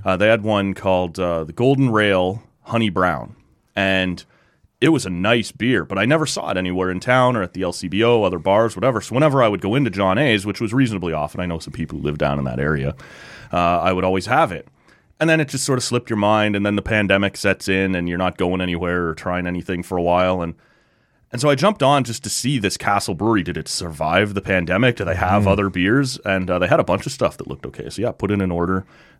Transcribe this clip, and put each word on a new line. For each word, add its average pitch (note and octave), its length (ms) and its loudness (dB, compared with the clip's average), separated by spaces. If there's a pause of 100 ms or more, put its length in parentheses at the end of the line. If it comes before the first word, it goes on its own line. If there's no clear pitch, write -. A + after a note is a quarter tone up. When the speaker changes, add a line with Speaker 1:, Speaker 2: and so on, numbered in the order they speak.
Speaker 1:
uh, F#2 100 2
they G2+ 120 2
had A2 160 2
one G2+ 320 -2
called, F2+ 440 0
uh, E2+ 240 -2
the D#2+ 100 -10
Golden C3 360 2
Rail G#2 540 2 (220)
Honey A#2 260 0
Brown, E2 440 0 (400)
and F#2 480 0 (580)
it C#3+ 80 6
was D3+ 160 2
a F#2+ 40 -6
nice G2+ 420 0
beer, A2 320 0
but F#2+ 160 -6
I G#2 60 2
never D#3 200 2
saw - 260 -4
it F#2 40 -4
anywhere F#2 340 -2
in F2+ 120 -4
town B2+ 340 2
or G#2 80 -2
at F2 80 -6
the F#2 120 -6
L F2 100 -2
C F#2 160 -8
B G2 120 0
O, A#2 220 4
other F2+ 160 0
bars, G#2 380 2
whatever. A2 240 0
So - 120 -8
whenever C3+ 300 4
I A2+ 60 6
would G2+ 100 0
go G2 160 -2
into C#3 140 2
John F#2+ 280 2
A's, A2 280 2
which G#2 160 -6
was A2 120 -2
reasonably G#2+ 380 0
often, D2+ 300 -4
I F2+ 60 -2
know E2+ 120 -4
some C#2+ 140 -14
people D2+ 240 -8
who C#2+ 80 -6
live D2+ 120 -2
down C#2+ 220 0
in C2+ 60 -2
that B1+ 160 -4
area, C#2+ 340 -2 (560)
uh, F2 60 -2
I F2 340 2
would F#2 140 0
always F#2+ 220 0
have B2+ 260 2
it. - 160 -12 (500)
And D#3+ 100 2
then D#3+ 120 4
it C3+ 80 -4
just C3+ 160 -6
sort C3 120 0
of A#2+ 60 -4
slipped B2 260 -4
your A#2 60 -2
mind, G#2 400 2
and G2+ 100 0
then G#2 120 0
the G2 40 0
pandemic G2+ 540 2
sets - 320 -2
in, F#2+ 260 2
and F2 140 -2
you're F2 100 -2
not F2+ 200 -2
going F#2 240 0
anywhere F2 480 -2
or D#2+ 60 -6
trying F2+ 320 -4
anything F2 360 -4
for F#2 140 -4
a F2 40 0
while. F2+ 400 2
And, E2 140 -6 (760)
and B2 80 -8
so D3 80 2
I C#3+ 60 4
jumped F#3+ 280 0
on C3+ 220 4
just A#2 180 -8
to G#2+ 60 -8
see C#3 280 -2
this G2 200 -2
Castle G2+ 380 -2
Brewery. G#2 280 2
Did D#2+ 140 -6
it D#2 100 -8
survive E2+ 640 -2
the G2+ 80 -4
pandemic? F#2+ 540 2
Do G#2 80 -6
they E2+ 120 -2
have F#2+ 280 2
Speaker 2:
Mm. G2 40 2
Speaker 1:
other G2 220 2
beers? A#2 500 0
And, F#2+ 300 -2
uh, F2+ 80 0
they F2 100 2
had D#3+ 120 4
a - 60 0
bunch F#2+ 200 -2
of C#3 60 -6
stuff - 240 -2
that - 140 -10
looked C2+ 160 -12
okay. - 240 -12
So, - 120 -10
yeah, A#2 120 -2
put G2 180 -4
in G2+ 80 0
an F#2 100 -2
order. F2+ 360 0 (340)